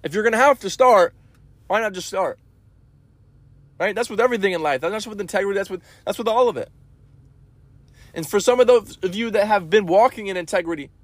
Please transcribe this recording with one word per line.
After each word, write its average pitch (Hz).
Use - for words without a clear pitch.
If 156
you're 208
gonna 226
have 269
to 190
start, 226
why 202
not 214
just 185
start? 185
Right? 196
That's 220
with 202
everything 220
in 170
life. 143
That's 208
with 214
integrity. 196
That's 196
with, 185
that's 208
with 226
all 233
of 170
it. -
And 160
for 202
some 247
of 240
those 233
of 185
you 226
that 208
have 196
been 202
walking 208
in 190
integrity 170